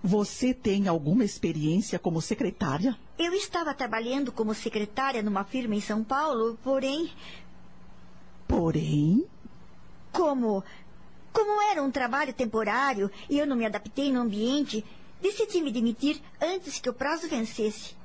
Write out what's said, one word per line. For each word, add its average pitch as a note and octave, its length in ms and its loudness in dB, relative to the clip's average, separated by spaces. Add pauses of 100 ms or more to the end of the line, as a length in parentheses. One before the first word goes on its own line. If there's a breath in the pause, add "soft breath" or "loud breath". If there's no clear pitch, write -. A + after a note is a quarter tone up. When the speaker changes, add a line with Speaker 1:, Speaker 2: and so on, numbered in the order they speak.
Speaker 1:
Você G#3 500 2
tem G3+ 340 2
alguma E3+ 380 4
experiência E3 720 2
como E3 220 0
secretária? G3 760 0 (240)
Speaker 2:
Eu F4 140 0
estava F4 400 -2
trabalhando B3 600 -2
como A3 200 0
secretária A3 720 -2
numa G3+ 220 0
firma A#3+ 300 -2
em G#3 60 2
São A3 240 0
Paulo, A#3+ 580 2
porém C4+ 480 0 (1400 loud breath)
Speaker 1:
Porém? D#3+ 800 4 (880)
Speaker 2:
Como, B3 500 4 (720 loud breath)
como G#4 300 4
era G4 200 2
um C4+ 80 2
trabalho C4+ 440 0
temporário A3 760 2 (200 loud breath)
e C#4+ 80 4
eu D4 80 4
não C4+ 100 2
me A3+ 80 2
adaptei A3 480 0
no B3 80 2
ambiente, A3+ 640 0 (380 loud breath)
decidi G4+ 400 2
me C#4 100 -2
demitir A#3 480 0 (180)
antes E4+ 400 -2
que B3 120 -2
o - 20 -6
prazo D#4+ 340 -2
vencesse. A3+ 800 -2